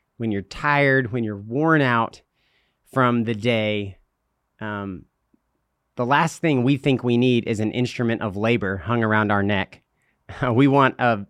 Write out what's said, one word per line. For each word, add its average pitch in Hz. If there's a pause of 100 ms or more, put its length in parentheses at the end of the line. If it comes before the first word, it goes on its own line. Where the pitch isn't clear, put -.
(160)
when 113
you're 101
tired, 135
when 120
you're 107
worn 143
out 120 (680)
from 120
the 113
day, 107 (640)
um, 101 (920)
the 123
last 151
thing 143
we 135
think 131
we 120
need 123
is 107
an 107
instrument 117
of 101
labor 104
hung 113
around 107
our 101
neck. 98 (580)
<laughs> 127
We 135
want 135
a, 113